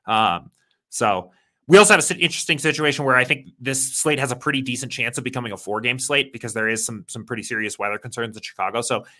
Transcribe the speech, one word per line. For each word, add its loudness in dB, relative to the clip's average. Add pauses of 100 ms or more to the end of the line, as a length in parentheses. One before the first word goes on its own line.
Um, 0 (400)
so 0 (360)
we 10
also 10
have 8
a 0
si-, -2
interesting -2
situation 0
where 4
I 6
think -4 (100)
this -4
slate 0
has -2
a -4
pretty -2
decent -6
chance -4
of -8
becoming -6
a -10
four-game -4
slate -2
because -10
there -2
is -2
some, -8
some -12
pretty -8
serious -6
weather -4
concerns -8
in -18
Chicago. -6
So -4 (140)